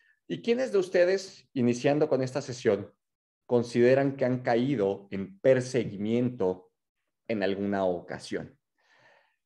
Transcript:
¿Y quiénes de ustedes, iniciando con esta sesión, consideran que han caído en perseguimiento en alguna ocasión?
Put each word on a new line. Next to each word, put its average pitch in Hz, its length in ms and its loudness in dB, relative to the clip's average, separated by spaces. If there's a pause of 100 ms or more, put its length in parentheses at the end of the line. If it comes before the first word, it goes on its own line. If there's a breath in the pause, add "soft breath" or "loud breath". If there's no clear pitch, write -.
(320 loud breath)
¿Y - 120 -8
quiénes 233 280 -2
de 202 60 2
ustedes, 185 760 0
iniciando 135 540 2
con 135 140 0
esta 131 220 -4
sesión, 104 500 -2 (540)
consideran 123 680 2
que 135 100 -2
han 123 180 -2
caído 117 680 0
en 95 300 -8
perseguimiento 117 1300 0 (580)
en 110 140 -4
alguna 98 440 -2
ocasión? 87 720 -6 (920 soft breath)